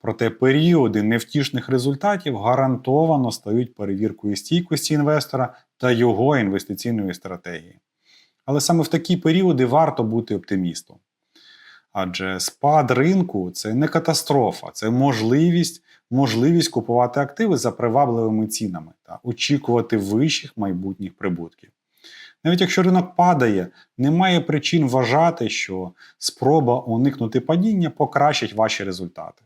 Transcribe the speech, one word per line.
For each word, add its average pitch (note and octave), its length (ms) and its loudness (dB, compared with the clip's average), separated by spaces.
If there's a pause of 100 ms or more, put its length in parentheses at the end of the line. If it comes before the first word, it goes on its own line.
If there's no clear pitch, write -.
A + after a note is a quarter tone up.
Проте A2+ 300 -2
періоди C3+ 720 4
невтішних A#2 640 -2
результатів C#3+ 680 -2
гарантовано C3 920 0
стають A#2 420 -4
перевіркою G2+ 600 -4
стійкості E3 580 -2
інвестора C#3+ 600 -2 (220)
та B2+ 140 0
його A#2+ 480 2
інвестиційної G2 760 -4
стратегії. F2 640 -14 (680)
Але C#3 160 0
саме E3 220 0
в C3+ 60 -2
такі - 280 -2
періоди E3+ 500 2
варто C#3+ 380 0
бути A2 320 -4
оптимістом. F2+ 600 -6 (960)
Адже F#2+ 480 -6
спад D3 500 0
ринку — C3+ 640 0
це G#2+ 200 -6
не D3 140 0
катастрофа, D3 840 0
це A2 180 -4
можливість, C3+ 920 2 (280)
можливість C3+ 580 2
купувати B2 520 0
активи E3 360 -2
за A2+ 160 -2
привабливими A2+ 720 0
цінами F2 460 -8 (100)
та - 200 -18
очікувати A#2+ 720 -2
вищих A2+ 600 -2
майбутніх F#2+ 580 -6
прибутків. E2+ 560 -8 (720)
Навіть F3+ 160 2
якщо F#3 220 2
ринок F3+ 340 2
падає, B2 520 2 (300)
немає E3+ 420 2
причин D3+ 480 0
вважати, C3 600 2
що F#2 440 -8 (260)
спроба C3 600 2
уникнути B2 600 0
падіння F3+ 500 0
покращить C#3+ 640 0
ваші G#2+ 300 0
результати. F2 600 -10